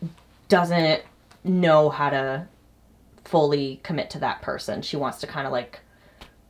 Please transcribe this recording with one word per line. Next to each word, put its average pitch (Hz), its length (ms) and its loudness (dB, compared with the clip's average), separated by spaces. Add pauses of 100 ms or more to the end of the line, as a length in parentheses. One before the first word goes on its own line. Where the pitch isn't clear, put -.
(480)
doesn't 170 540 2 (420)
know 165 460 6
how 143 200 -2
to 135 380 -4 (760)
fully 143 580 0
commit - 280 -6
to - 100 -12
that 117 220 -4
person. - 400 -8
She - 140 -8
wants 135 240 -6
to 147 60 -8
kinda, 139 240 -8
like, 123 300 -6 (680)